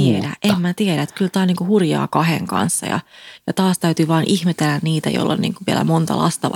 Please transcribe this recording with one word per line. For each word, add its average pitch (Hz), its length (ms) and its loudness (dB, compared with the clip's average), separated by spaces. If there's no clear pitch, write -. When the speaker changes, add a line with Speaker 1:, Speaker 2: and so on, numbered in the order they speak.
Speaker 1:
tiedä, 139 280 2
Speaker 2:
uutta. - 80 -8
Speaker 1:
en 180 60 -2
mä 175 120 0
tiedä, 170 280 0
että - 120 -8
kyllä 190 140 -2
tää 190 140 0
on 185 40 2
niinku 180 200 0
hurjaa 156 420 2
kahden 160 380 0
kanssa 104 400 -2
ja, - 140 -2
ja - 60 -4
taas 185 260 0
täytyy 165 300 0
vaan 160 180 2
ihmetellä 160 560 0
niitä, 156 280 -2
joilla - 220 0
on - 80 -2
niinku - 260 -4
vielä - 180 0
monta 160 340 0
lasta - 380 -2